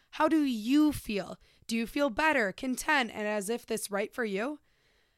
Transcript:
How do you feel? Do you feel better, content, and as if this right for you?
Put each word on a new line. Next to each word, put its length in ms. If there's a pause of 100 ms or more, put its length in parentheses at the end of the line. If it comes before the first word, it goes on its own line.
(100)
How 180
do 140
you 500
feel? 460 (300)
Do 80
you 100
feel 240
better, 400
content, 640
and 140
as 200
if 160
this 260
right 220
for 120
you? 340 (600)